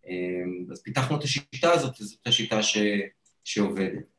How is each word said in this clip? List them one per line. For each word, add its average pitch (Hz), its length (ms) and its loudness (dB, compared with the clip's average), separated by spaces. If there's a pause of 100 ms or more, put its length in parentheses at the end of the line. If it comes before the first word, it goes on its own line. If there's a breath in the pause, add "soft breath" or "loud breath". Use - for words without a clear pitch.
אה, 90 640 -4
אז - 100 -14
פיתחנו 131 360 -2
את 147 60 -6
השיטה - 480 0
הזאת, 143 280 0
וזאת - 260 -12
השיטה 110 360 2
ש-, 104 160 2 (680)
שעובדת. 95 600 0 (140)